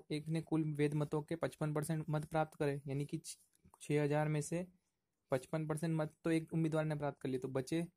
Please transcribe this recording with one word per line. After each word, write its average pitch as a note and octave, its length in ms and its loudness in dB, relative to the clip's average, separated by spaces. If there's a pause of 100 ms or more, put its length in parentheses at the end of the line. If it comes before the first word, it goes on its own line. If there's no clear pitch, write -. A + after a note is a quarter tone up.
(120)
एक D3+ 160 -4
ने D#3+ 140 0
कुल D#3+ 220 2 (100)
वैध D3 200 2
मतों D3+ 280 0
के D#3 140 -6
पचपन D3+ 380 -2
परसेंट D#3 360 0
मत D3+ 160 0
प्राप्त D#3 320 0
करे, C#3+ 300 0
यानी C#3+ 180 -2
कि D#3+ 120 -6
छ-, - 220 -10 (420)
छः D3 220 2
हज़ार D3 240 2
में D3+ 140 2
से E3+ 260 -4 (640)
पचपन D#3 360 0
परसेंट D#3+ 300 0
मत D#3 160 -2 (100)
तो E3 80 2
एक D#3+ 220 2
उम्मीदवार D#3+ 320 2
ने D#3 100 0
प्राप्त D3 260 -4
कर C3+ 80 -2
लिए, C3 100 0
तो C3+ 80 -4
बचे C3+ 480 -2